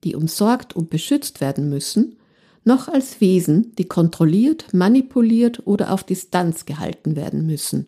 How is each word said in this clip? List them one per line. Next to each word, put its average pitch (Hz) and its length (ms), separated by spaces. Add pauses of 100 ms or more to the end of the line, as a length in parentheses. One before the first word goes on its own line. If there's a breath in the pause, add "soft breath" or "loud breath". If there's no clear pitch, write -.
die 175 120
umsorgt 202 600
und 165 160
beschützt 285 500
werden 143 280
müssen, - 480 (460 soft breath)
noch 262 240
als 269 340
Wesen, 185 560
die 180 80
kontrolliert, 175 880
manipuliert 233 920
oder - 260
auf 190 120
Distanz 180 640
gehalten 151 500
werden 147 320
müssen. 147 400